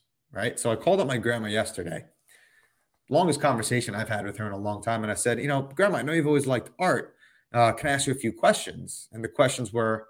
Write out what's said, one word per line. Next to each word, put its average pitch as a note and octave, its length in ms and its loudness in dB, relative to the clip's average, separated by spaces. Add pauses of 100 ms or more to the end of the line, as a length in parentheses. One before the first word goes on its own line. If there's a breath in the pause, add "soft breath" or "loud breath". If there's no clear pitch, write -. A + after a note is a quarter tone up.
(320)
right? G#2 260 -4
So A#2+ 140 0
I A2 60 0
called F#3+ 240 4
up D#3 60 0
my C3 100 0
grandma A2+ 300 -2
yesterday. G2+ 580 -4 (1040 soft breath)
Longest D#3 320 2
conversation A#2+ 540 0
I've A2 120 -4
had G#2 180 -4
with G#2 120 -8
her G#2+ 100 -6
in G2+ 60 -6
a G2 40 -8
long G#2 240 -6
time. A2+ 220 -2
And G#2+ 80 -2
I G2 40 -2
said, A#2+ 260 0
"You C#3+ 80 -4
know, C#3 140 0
Grandma, F3+ 340 0
I A#2 60 -2
know D3 100 -2
you've E3 120 2
always C#3+ 220 4
liked B2 220 0 (100)
art. E3+ 320 0 (420 soft breath)
Uh, A#2 180 6
can - 160 -4
I C#3+ 40 2
ask C3+ 160 0
you C3+ 60 2
a - 40 -2
few A2+ 160 -2
questions?" - 800 0
And A2+ 120 -10
the A2+ 60 -4
questions B2+ 420 0
were A2 380 0